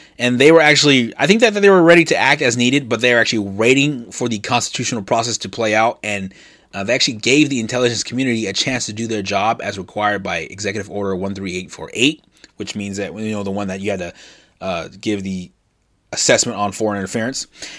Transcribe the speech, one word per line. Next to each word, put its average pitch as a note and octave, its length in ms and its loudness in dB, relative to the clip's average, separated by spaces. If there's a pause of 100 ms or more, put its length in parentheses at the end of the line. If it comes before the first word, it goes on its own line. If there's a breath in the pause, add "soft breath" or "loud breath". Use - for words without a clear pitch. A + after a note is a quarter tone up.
(180 loud breath)
and B2 200 0
they C#3+ 140 8
were E3 80 10
actually, C#3+ 560 4
I C#3+ 100 0
think G#3+ 140 4
that, A3+ 140 4
that G#3 60 -4
they G3+ 100 8
were F#3 120 8
ready E3+ 220 8
to - 120 0
act C3+ 240 2
as B2 160 0
needed, B2 320 2
but A2 120 -2
they B2 140 4
were A#2 60 6
actually A2 280 0
waiting A#2+ 640 2
for B2 160 -6
the A2 100 -4
constitutional A#2+ 640 -4
process A2+ 360 -2
to G#2 100 -10
play G#2+ 260 -2
out, A2+ 300 2
and, G2 280 -6 (400 soft breath)
uh, G2 120 -8
they A#2 100 0
actually C3 200 0
gave C3+ 340 2
the C3+ 100 -2
intelligence A#2+ 460 -2
community A#2+ 420 -2
a G2 60 -4
chance B2 340 -4
to A2 60 -10
do A2+ 160 -6
their G#2+ 140 -4
job G2 380 -2
as G2 160 -8
required G2+ 460 -4
by F#2 160 -6
Executive G2 500 -8
Order G2 280 -4
one G2 180 -6
three F#2+ 220 -8
eight F#2 160 -10
four - 220 -14
eight, C#3+ 280 0 (360 soft breath)
which G2+ 180 -10
means G2+ 220 -8
that, F#2 140 -6
you G#2+ 200 -8
know, G#2 100 -4
the G2 80 -4
one G2+ 160 -4
that F#2+ 140 -6
you G2+ 100 -4
had F#2+ 80 -4
to, F2 140 -10 (480 soft breath)
uh, F2+ 280 -6 (120)
give G#2 240 -2
the F#2 260 -8 (640)
assessment A#2 440 2
on G2+ 140 -2
foreign G#2 280 -4
interference. A2+ 500 -6 (300 loud breath)